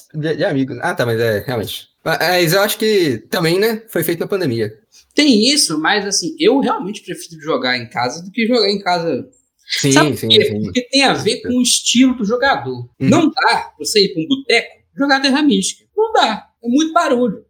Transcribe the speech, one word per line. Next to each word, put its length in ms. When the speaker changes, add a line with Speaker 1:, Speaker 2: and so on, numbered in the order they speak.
Speaker 1:
de, 240
de 80
amigos. 360
Ah, 140
tá, 120
mas 140
é, 260
realmente. 420
Mas 480
eu 100
acho 160
que 400
também, 280
né, 300
foi 140
feito 180
na 60
pandemia. 460
Speaker 2:
Tem 340
isso, 300
mas 280
assim, 340
eu 200
realmente 440
prefiro 360
jogar 380
em 100
casa 360
do 80
que 140
jogar 220
em 120
casa. 480
Speaker 1:
Sim, 240
Speaker 2:
Sabe 180
por 80
Speaker 1:
sim, 100
Speaker 2:
quê? 160
Speaker 1:
sim. 180
Speaker 2:
Porque 200
tem 200
a 100
ver 300
com 160
o 40
estilo 540
do 80
jogador. 640
Speaker 1:
Uhum. 0
Speaker 2:
Não 300
dá 260
pra 220
você 260
ir 80
pra 100
um 60
boteco 400
jogar 240
Terra 220
Mística. 420
Não 160
dá. 340
É 60
muito 240
barulho, 580